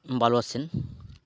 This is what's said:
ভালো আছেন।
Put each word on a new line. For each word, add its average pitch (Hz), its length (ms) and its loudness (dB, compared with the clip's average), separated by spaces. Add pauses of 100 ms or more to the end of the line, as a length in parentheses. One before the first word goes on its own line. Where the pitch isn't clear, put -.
(200)
ভালো 117 180 6
আছেন। 127 300 -2 (580)